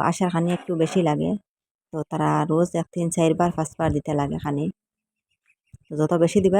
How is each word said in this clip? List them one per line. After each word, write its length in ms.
আশার 300
খানি 220
একটু 220
বেশি 280
লাগে, 280
তো 40
তারা 220
রোজ 300
এক 160
তিন 180
চারবার 420
পাঁচবার 420
দিতে 200
লাগে 260
খানি। 260
তো 140
যত 240
বেশি 200
দিবা 180